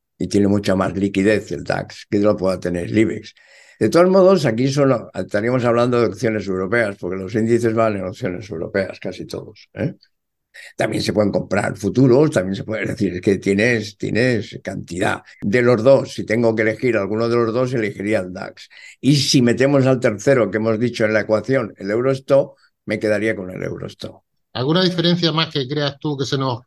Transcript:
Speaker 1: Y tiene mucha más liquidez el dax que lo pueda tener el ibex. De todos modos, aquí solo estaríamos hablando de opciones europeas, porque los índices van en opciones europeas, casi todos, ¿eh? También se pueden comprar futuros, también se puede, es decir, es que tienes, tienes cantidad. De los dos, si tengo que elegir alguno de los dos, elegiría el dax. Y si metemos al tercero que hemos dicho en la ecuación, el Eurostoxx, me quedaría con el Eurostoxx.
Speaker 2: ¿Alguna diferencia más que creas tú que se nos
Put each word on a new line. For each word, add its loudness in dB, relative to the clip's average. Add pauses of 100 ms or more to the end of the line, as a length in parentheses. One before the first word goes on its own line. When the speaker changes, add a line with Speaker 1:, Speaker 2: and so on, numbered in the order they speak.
(180)
Speaker 1:
Y -4
tiene 2
mucha 2
más -2
liquidez 0
el -8
dax -6
que 0
lo 2
pueda -2
tener -4
el -2
ibex. 0 (460)
De 2
todos 4
modos, 6
aquí 0
solo 2
estaríamos -2
hablando 2
de 4
opciones -2
europeas, -2
porque -6
los -8
índices 2
van 0
en -6
opciones -8
europeas, -4
casi -10
todos, -14
¿eh? -6 (840)
También -2
se -2
pueden 2
comprar -2
futuros, 4
también -2
se -8
puede, -6
es -4
decir, -2
es -6
que 2
tienes, 0
tienes -2
cantidad. -6 (180)
De 2
los 4
dos, 6
si -8
tengo 0
que 0
elegir 0
alguno -2
de 0
los 0
dos, -2
elegiría -2
el -8
dax. -14 (320)
Y 4
si 4
metemos 4
al 2
tercero 2
que -2
hemos 0
dicho -2
en 2
la 2
ecuación, -2
el -6
Eurostoxx, 0 (260)
me -2
quedaría 0
con -10
el -8
Eurostoxx. -10 (300)
Speaker 2:
¿Alguna 0
diferencia 0
más -2
que -4
creas -4
tú -4
que -4
se -4
nos -4